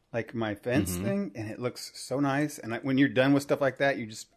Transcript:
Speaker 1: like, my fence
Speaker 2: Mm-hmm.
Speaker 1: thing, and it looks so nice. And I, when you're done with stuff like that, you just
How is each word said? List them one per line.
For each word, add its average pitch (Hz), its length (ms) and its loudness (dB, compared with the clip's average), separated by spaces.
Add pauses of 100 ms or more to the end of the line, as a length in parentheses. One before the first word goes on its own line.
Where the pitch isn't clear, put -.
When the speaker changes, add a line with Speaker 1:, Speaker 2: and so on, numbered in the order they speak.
(140)
Speaker 1:
like, 117 220 -6
my 110 180 -2
fence 101 400 -2
Speaker 2:
Mm-hmm. 90 120 -4
Speaker 1:
thing, 196 280 -2
and 110 160 -10
it - 100 -12
looks 123 360 -8
so - 240 -4
nice. 143 400 0
And 113 160 -6
I, - 80 -4
when 135 160 2
you're 139 100 8
done 127 240 4
with 139 80 6
stuff 143 200 0
like 135 180 2
that, 135 180 2
you 120 80 -6
just 110 320 -14